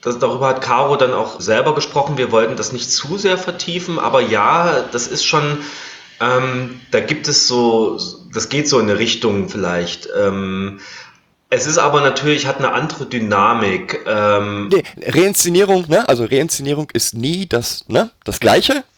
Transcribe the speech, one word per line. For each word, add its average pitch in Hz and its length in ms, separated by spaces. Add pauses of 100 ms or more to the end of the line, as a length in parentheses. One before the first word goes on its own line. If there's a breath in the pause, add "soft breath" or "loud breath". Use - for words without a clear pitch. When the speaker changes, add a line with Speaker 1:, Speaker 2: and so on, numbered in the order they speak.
Speaker 1:
das, 120 180
darüber 127 280
hat 131 140
Caro 139 340
dann 127 180
auch 110 260
selber 110 360
gesprochen. 143 420
Wir 123 140
wollten 113 240
das 110 180
nicht 120 180
zu 151 260
sehr 190 200
vertiefen, 175 640
aber 123 220
ja, 127 600 (100)
das 120 160
ist - 160
schon, 147 360 (600 loud breath)
ähm, 127 600 (120)
da 117 100
gibt - 260
es 143 200
so, 117 520 (340)
das 110 160
geht 147 180
so 135 120
in 107 100
eine 104 100
Richtung 104 500
vielleicht. 87 680
Ähm, 98 600 (720 loud breath)
es 127 180
ist 156 100
aber 143 240
natürlich, 143 460
hat 135 100
eine 135 160
andere - 320
Dynamik. 104 1040
Ähm. 104 600
Speaker 2:
Nee, 180 140 (220 loud breath)
Reinszenierung, 180 840
ne? 175 220
Also 120 160
Reinszenierung 143 680
ist - 220
nie 156 320
das, - 420
ne, 190 220 (140)
das - 160
Gleiche 214 440 (140)